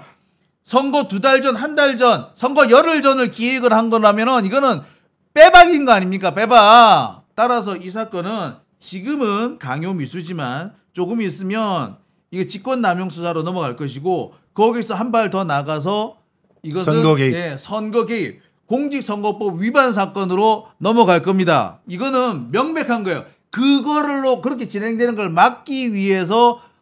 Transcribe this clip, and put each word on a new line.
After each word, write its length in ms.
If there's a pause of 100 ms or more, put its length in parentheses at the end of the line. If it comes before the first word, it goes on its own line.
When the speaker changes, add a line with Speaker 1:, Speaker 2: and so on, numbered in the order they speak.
(640)
Speaker 1:
선거 440
두 120
달 220
전, 140
한 180
달 220
전, 380
선거 360
열흘 320
전을 280
기획을 420
한 180
거라면은 560
이거는 340 (540)
빼박인 500
거 80
아닙니까? 420
빼박. 880 (100)
따라서 420
이 140
사건은 640 (240)
지금은 800
강요 340
미수지만 800 (200)
조금 280
있으면 760 (340)
이게 160
직권남용 640
수사로 320
넘어갈 340
것이고, 580 (200)
거기서 400
한 180
발 180
더 140
나가서 720 (460)
이것은 320
Speaker 2:
선거 200
개입. 200
Speaker 1:
예, 240
선거 480
개입, 340 (260)
공직선거법 920
위반 320
사건으로 760 (100)
넘어갈 440
겁니다. 640
이거는 640
명백한 520
거예요. 200 (260)
그거를로 880
그렇게 280
진행되는 460
걸 140
막기 640
위해서 720 (180)